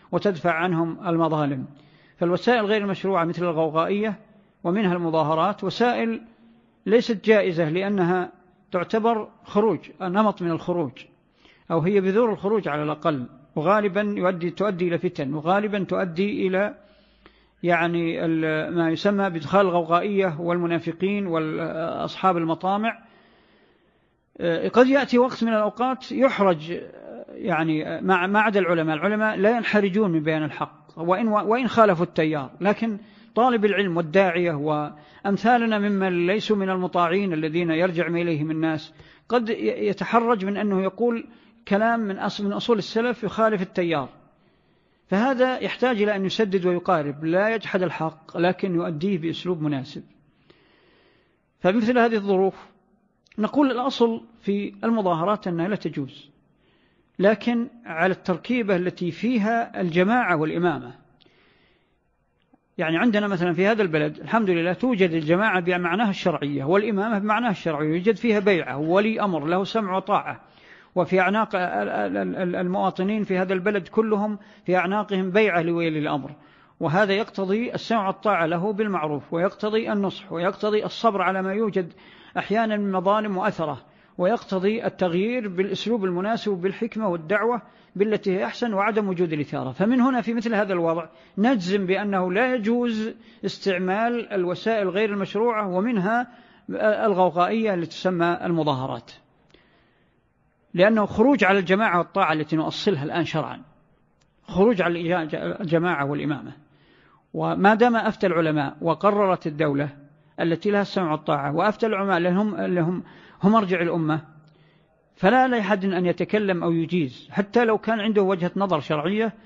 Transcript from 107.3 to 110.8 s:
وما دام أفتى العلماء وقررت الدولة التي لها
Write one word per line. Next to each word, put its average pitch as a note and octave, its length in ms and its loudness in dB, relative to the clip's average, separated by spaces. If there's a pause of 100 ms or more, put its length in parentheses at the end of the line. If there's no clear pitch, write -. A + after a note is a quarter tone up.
وما E3 400 2
دام A#3 220 4
أفتى G#3+ 320 0
العلماء D#3 540 0
وقررت F#3 640 2
الدولة D3 420 -2 (500)
التي E3 320 0
لها G3+ 100 2